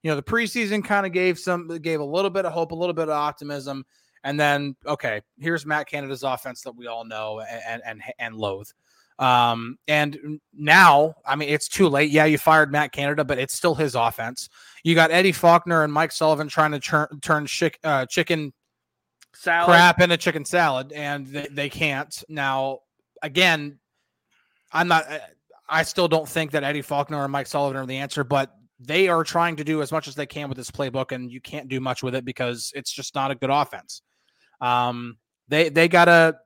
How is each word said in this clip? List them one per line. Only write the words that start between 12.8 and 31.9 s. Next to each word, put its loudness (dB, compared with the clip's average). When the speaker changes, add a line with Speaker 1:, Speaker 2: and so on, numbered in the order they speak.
Speaker 1:
Canada, -2
but -2
it's -4
still 0
his -2
offense. -4
You 2
got 6
Eddie 4
Faulkner 4
and -2
Mike 0
Sullivan 0
trying 2
to -6
turn, -2
turn 0
chick-, -2
uh, 0
chicken -4
Speaker 2:
Salad. 0
Speaker 1:
crap 8
into 6
chicken -4
salad, 0
and -8
they, -10
they -6
can't. -6
Now, -4
again, 0
I'm 0
not, 0
I, -10
I 0
still 0
don't 0
think -4
that -2
Eddie -4
Faulkner -4
or -2
Mike -4
Sullivan -2
are -8
the -8
answer, -6
but -2
they 2
are 2
trying 0
to -8
do -2
as -6
much -4
as -16
they -6
can -10
with -8
this -14
playbook, -6
and -10
you -18
can't -14
do -4
much -4